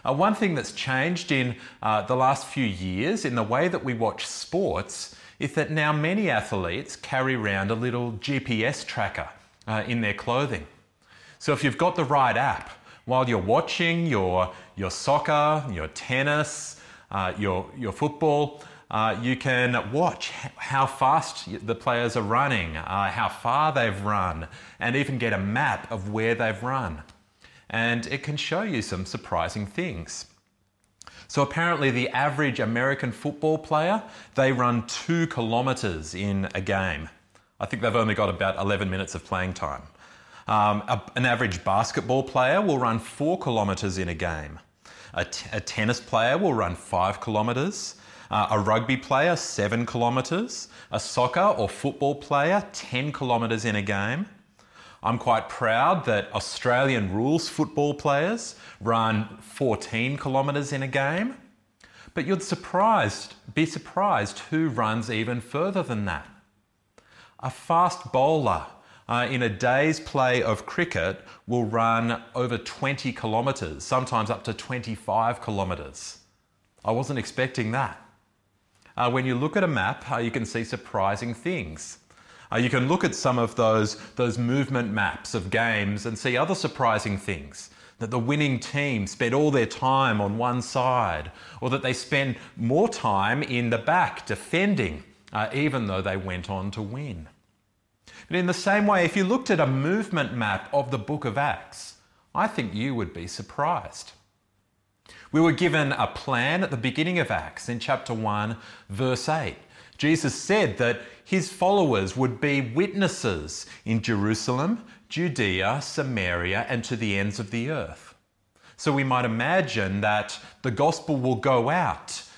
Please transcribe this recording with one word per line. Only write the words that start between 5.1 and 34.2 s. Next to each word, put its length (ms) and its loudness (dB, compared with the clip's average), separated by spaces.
is 140 -4
that 180 0
now 200 2
many 380 0
athletes 640 -2
carry 380 -2
around 380 0
a 40 0
little 360 -2
G 180 -2
P 240 -2
S 200 -2
tracker, 440 -4
uh, 200 -2
in 140 0
their 140 0
clothing. 500 -2
So 160 0
if 100 -2
you've 140 2
got 180 2
the 80 2
right 320 4
app, 360 0
while 240 2
you're 80 4
watching 720 2
your, 440 2
your 140 -2
soccer, 840 2
your 180 -4
tennis, 920 -2
uh, 260 -2
your, 400 0
your 140 -4
football, 720 0
uh, 320 0
you 140 0
can 560 0
watch 400 0
h-, 120 -10
how 320 0
fast 600 0
y-, 140 -8
the 140 -2
players 420 0
are 60 0
running, 540 0
uh, 340 -2
how 180 0
far 420 0
they've 320 0
run, 440 0
and 160 0
even 240 0
get 140 0
a 40 2
map 540 0
of 200 -6
where 220 2
they've 300 0
run. 400 -4
And 380 0
it 160 -6
can 140 -4
show 260 -2
you 180 -2
some 240 -4
surprising 600 -4
things. 580 -8
So 160 2
apparently 480 2
the 180 0
average 500 0
American 520 0
football 480 -2
player, 420 0